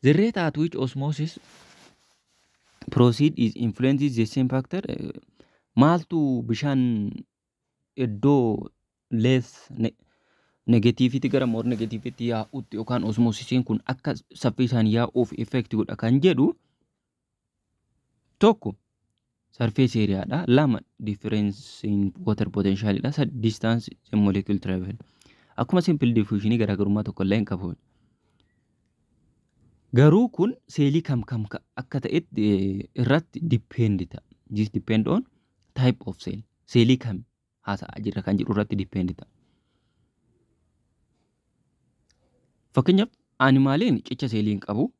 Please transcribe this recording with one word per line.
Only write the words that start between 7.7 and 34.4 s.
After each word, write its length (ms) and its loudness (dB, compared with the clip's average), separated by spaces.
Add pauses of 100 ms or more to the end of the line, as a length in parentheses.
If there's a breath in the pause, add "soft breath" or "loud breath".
iddoo 720 0 (420)
less 380 2 (220)
ne-, 240 -4 (720)
negatiifitti 640 2
gara 160 0
more 220 -2
negatiifitti 600 -6
yaa'utti 480 -8
yookaan 280 -4
osmosisiin 600 0
kun 220 -2
akka 280 -6 (200)
saffisaan 520 0
yaa'uuf 520 0
effect 360 -6
godha 220 -2
kan 240 2
jedhu 260 4 (1900)
tokko 340 2 (840)
surface 360 2
area 300 0
dha. 200 -4
Lama 340 4 (180)
difference 840 -4
in 360 0
water 320 -2
potential 500 0
dha. 120 -4
Sad-, 220 -2
distance 540 -2 (140)
in 160 -4
molecule 400 0
travel. 380 -6 (640 soft breath)
Akkuma 240 0
simple 300 2
diffusion 460 0
garaagarummaa 460 0
tokko 200 -6
illee 140 2
hin 80 0
qabu. 260 -8 (2250)
Garuu 360 8
kun 360 -2
seelii 380 0
kam 200 -4
kam 220 -6
ka-, 160 -12 (120)
akka 280 -8
ta'etti, 420 -4
eh, 520 0
irratti 460 0
depend 600 0
ta'a. 220 -14 (220)